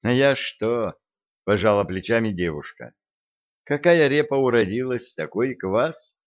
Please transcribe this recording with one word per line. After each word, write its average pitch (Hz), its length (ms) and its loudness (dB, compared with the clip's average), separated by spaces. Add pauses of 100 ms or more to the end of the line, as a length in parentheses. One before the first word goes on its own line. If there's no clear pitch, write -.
«А 117 100 0
я 135 240 2
что?» — 110 580 -4 (500)
пожала 101 400 2
плечами 110 460 -2
девушка. 78 640 -6 (720)
«Какая 156 440 4
репа 147 260 2
уродилась, 123 800 0
такой 107 380 -2
и - 20 -8
квас». 117 720 -4